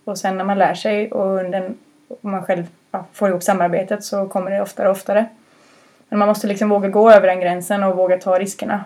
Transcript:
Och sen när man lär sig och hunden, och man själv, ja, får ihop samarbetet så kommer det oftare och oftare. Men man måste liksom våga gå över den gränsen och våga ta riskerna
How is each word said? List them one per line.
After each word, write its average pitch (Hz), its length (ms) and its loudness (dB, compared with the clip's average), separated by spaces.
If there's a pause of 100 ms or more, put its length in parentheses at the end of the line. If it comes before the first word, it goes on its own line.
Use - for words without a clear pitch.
Och 196 140 -8
sen 190 200 -4
när 185 80 -4
man 196 120 0
lär 175 160 4
sig 214 380 -2
och 208 140 -2
hunden, 190 520 -4 (300)
och - 140 -16
man 196 220 -6
själv, 180 240 -4 (240)
ja, 185 220 -8
får 202 160 0
ihop 175 140 -2
samarbetet 185 600 0
så 196 240 -4
kommer 190 240 -6
det 196 100 -2
oftare - 280 -2
och 196 60 2
oftare. 202 300 0 (840)
Men 208 100 -2
man 202 80 2
måste 208 200 0
liksom 202 220 -2
våga 202 200 2
gå 208 220 6
över 185 160 10
den 185 120 0
gränsen 180 440 -2
och 185 140 0
våga 180 200 2
ta 185 220 0
riskerna 196 460 -6